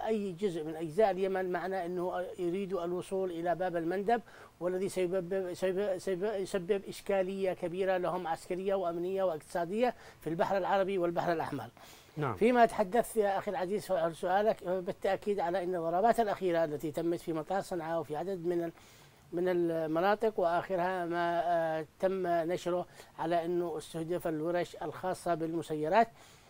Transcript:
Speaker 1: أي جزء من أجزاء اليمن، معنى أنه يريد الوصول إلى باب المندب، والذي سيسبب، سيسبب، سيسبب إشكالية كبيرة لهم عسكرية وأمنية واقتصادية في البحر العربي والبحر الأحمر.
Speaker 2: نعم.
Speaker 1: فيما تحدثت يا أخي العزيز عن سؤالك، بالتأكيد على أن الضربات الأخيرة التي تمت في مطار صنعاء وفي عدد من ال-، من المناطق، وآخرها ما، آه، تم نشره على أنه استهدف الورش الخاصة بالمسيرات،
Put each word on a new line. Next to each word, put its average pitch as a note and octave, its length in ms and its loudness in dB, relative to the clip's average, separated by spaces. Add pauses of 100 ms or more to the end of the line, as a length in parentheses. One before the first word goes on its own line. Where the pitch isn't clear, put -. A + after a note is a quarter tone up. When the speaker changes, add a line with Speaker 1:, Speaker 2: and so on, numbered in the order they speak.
Speaker 1:
أي G#3 260 0
جزء E3 320 -2
من D#3+ 120 -6
أجزاء E3 340 4
اليمن، F#3 420 0
معنى F3+ 340 -2
أنه F3+ 340 -2 (180)
يريد F3+ 340 -2
الوصول F3+ 580 -2
إلى E3+ 240 0
باب E3+ 220 -2
المندب، F#3+ 460 0 (380)
والذي F#3 280 -2
سيسبب، F#3 640 -2
سيسبب، F#3+ 440 0
سيسبب G3 920 -2
إشكالية F#3+ 640 0
كبيرة F#3 440 0
لهم F3 300 -2
عسكرية F#3 480 -2
وأمنية F3+ 480 0
واقتصادية F#3 720 0 (260)
في D#3 100 -4
البحر E3+ 260 2
العربي F#3+ 420 2
والبحر E3+ 340 2
الأحمر. C3+ 380 -2 (460)
Speaker 2:
نعم. C#3 180 0
Speaker 1:
فيما A#3 320 8
تحدثت G#3+ 500 0
يا G3+ 220 2
أخي F3 120 -4
العزيز F#3 400 -4
عن E3+ 240 2
سؤالك، G3 500 2
بالتأكيد F#3+ 760 -2
على F3 240 0
أن F#3 100 -2
الضربات F3+ 460 4
الأخيرة F3+ 440 2
التي D3 280 -4
تمت E3+ 280 -2
في E3+ 120 -6
مطار D#3+ 280 -2
صنعاء E3 400 -4
وفي D3 160 -6
عدد F3 300 -4
من E3+ 180 0
ال-، E3 80 -6 (600)
من F3 160 0
المناطق، F3 920 2
وآخرها F3 680 0
ما، E3+ 380 0
آه، D#3+ 420 0 (140)
تم F#3+ 260 2
نشره E3+ 600 0 (320)
على E3 260 2
أنه E3+ 340 0
استهدف E3 500 -4
الورش E3 480 -2
الخاصة F3 580 -4
بالمسيرات، E3 760 2 (420)